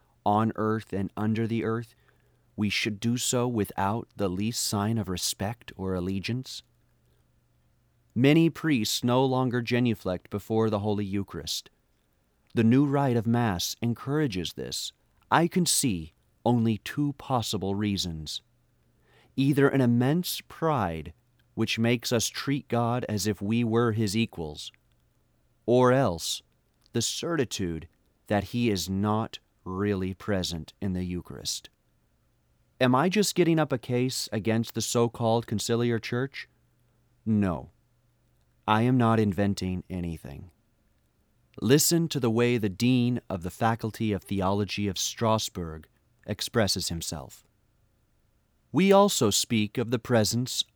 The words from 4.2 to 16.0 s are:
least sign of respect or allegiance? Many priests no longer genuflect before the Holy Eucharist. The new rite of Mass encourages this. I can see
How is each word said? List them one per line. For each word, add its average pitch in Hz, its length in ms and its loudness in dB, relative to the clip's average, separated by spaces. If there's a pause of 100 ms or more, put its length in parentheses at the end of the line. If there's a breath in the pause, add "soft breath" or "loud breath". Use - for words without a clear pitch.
least 104 340 -2
sign 107 340 0
of 95 120 -2
respect - 680 -6
or 95 180 -4
allegiance? 98 680 -6 (1500)
Many 151 340 6
priests 135 540 0
no 123 220 4
longer 127 360 0
genuflect 117 680 -2
before 110 400 0
the 104 100 0
Holy 104 260 -2
Eucharist. 95 640 -6 (840)
The 113 100 4
new 131 220 6
rite 139 320 2
of 113 100 0
Mass 113 540 0
encourages 117 720 -2
this. - 400 -8 (360)
I 156 180 4
can 175 180 0
see 87 480 0 (320)